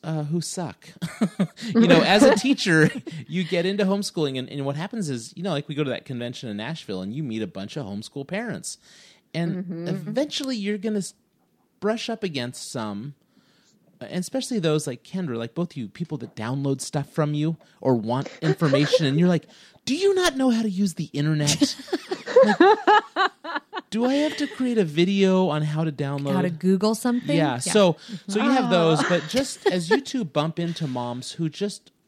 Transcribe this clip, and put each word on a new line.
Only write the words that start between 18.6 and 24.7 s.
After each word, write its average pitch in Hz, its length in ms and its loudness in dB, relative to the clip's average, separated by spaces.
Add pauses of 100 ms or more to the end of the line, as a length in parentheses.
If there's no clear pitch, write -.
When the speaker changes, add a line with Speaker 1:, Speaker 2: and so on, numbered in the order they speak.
Speaker 1:
and 139 120 2
you're 175 120 6
like, 165 160 0 (400)
"Do 269 100 0
you 392 180 4
not 349 220 2
know 262 140 2
how 226 100 2
to 220 100 0
use 185 240 0
the 156 200 -6
internet?" 151 680 2
Speaker 2:
<laughs> - 40 -18 (600)
Speaker 1:
Like, 415 880 4 (580)
"Do 226 140 0
I 262 120 2
have 302 200 0
to 294 100 -2
create 247 320 -2